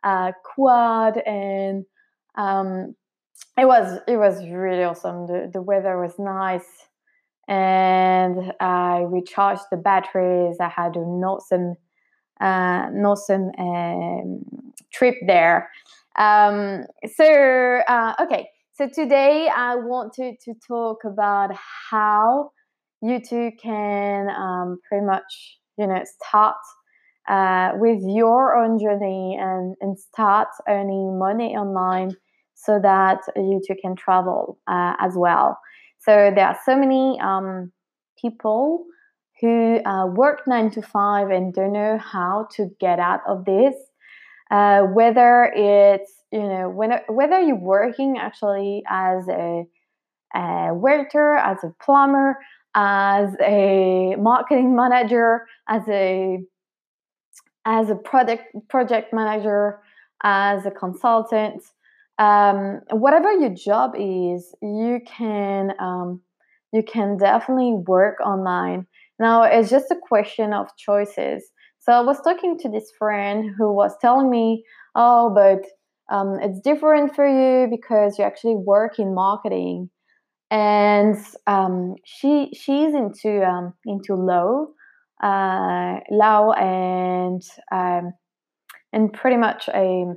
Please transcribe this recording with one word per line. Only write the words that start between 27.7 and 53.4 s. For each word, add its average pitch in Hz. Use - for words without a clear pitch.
with 220
your 226
own 226
journey 196
and, 185
and 196
start 214
earning 196
money 214
online 185
so 208
that 190
you 196
too 190
can 185
travel, 185
uh, 180
as 180
well. 170
So 208
there 190
are -
so 262
many, 262
um, 190
people 240
who, 233
uh, 190
work 254
nine 226
to 214
five 202
and 185
don't 196
know 214
how 202
to 196
get 180
out 175
of 196
this. 214
Uh, 202
whether 233
it's, 202
you 214
know, 190
when, 208
whether 294
you're 302
working 226
actually 202
as 185
a, 170
a 170
waiter, 294
as -
a 170
plumber, 277
as 196